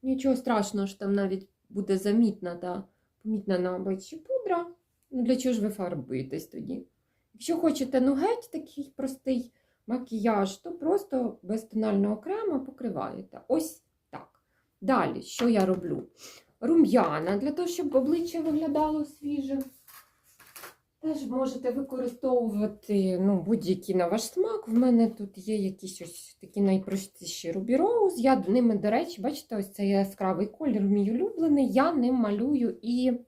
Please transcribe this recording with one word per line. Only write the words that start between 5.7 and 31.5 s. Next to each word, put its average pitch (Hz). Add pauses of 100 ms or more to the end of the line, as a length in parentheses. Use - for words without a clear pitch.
тоді? - (480)
Якщо -
хочете, 277
ну, 269
геть 440
такий 294
простий 262 (360)
макіяж, 220
то -
просто 269
без 220
тонального 208
крему 359
покриваєте. -
Ось 311 (280)
так. - (400)
Далі, 196
що -
я 202
роблю? 180 (580)
Рум'яна, 196
для 269
того, 349
щоб 302
обличчя 330
виглядало 302
свіже. 277 (1400)
Теж 285
можете 254
використовувати, 226
ну, 190
будь-які 185
на 180
ваш 208
смак. 427
В 226
мене 240
тут 208
є 208
якісь 190
ось -
такі -
найпростіші 190
Ruby 233
Rose. 403
Я 254
ними, 226
до 208
речі, 254
бачите, 247
ось 196
цей 202
яскравий 196
колір, 220
мій 202
улюблений. 294